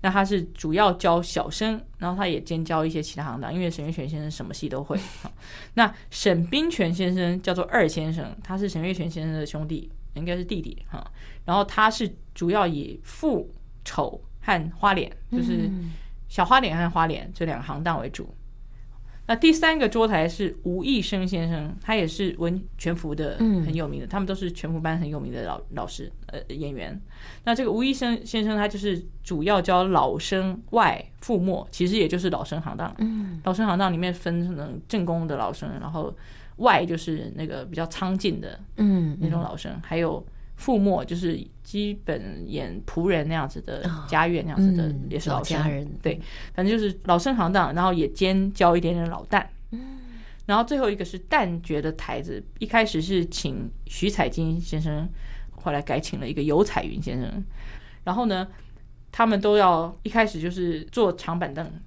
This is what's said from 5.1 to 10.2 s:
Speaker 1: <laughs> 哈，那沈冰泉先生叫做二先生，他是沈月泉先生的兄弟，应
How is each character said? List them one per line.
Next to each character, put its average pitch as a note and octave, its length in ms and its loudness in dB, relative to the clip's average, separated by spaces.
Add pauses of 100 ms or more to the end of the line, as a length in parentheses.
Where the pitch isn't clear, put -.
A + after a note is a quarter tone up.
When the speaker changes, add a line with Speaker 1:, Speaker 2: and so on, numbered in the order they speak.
Speaker 1:
<laughs> - 100 -14
哈， - 80 -12 (460)
那 A3 180 6 (160)
沈 E3+ 380 4
冰 D4+ 240 2
泉 F3 240 2
先 F3+ 180 0
生 F3+ 300 0
叫 F#3 100 0
做 F3+ 120 0
二 F#3+ 240 4
先 D#3+ 240 -2
生， E3 120 -4 (200)
他 F#3 120 -6
是 G3+ 120 0
沈 E3 120 -4
月 F3+ 140 -2
泉 E3+ 160 -4
先 D#3+ 140 -6
生 D#3+ 80 -2
的 D#3 120 -2
兄 D3+ 220 -6
弟， D#3 240 -6 (240)
应 D3+ 100 -6